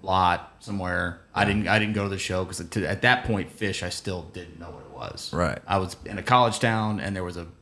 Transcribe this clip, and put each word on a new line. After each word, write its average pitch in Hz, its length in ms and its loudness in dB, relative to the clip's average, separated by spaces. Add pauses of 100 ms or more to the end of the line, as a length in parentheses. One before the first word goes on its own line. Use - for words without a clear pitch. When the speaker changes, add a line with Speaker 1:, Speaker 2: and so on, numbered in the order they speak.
Speaker 1:
lot 92 560 2
somewhere. 90 600 -4 (120)
I 98 80 2
Speaker 2:
Yeah. 101 60 6
Speaker 1:
didn't, 101 200 2
I 104 120 6
didn't 107 160 0
go 101 80 0
to 101 60 -2
the 95 100 -4
show 92 260 0
'cause 90 180 -8
to, 90 240 -2
at 92 140 -2
that 123 220 4
point, 104 280 -2
Fish, 98 300 -4
I 90 80 -4
still 90 320 -6 (120)
didn't 82 260 -14
know 85 100 -14
what 73 140 -16
it - 80 -20
was. - 420 -10
Speaker 2:
Right. 82 240 0 (100)
Speaker 1:
I 95 120 2
was 92 160 -4 (100)
in 101 140 -8
a - 20 -8
college 123 380 4
town, 110 400 2
and 98 160 -4
there 92 80 -4
was 87 140 -8
a 85 100 -10 (140)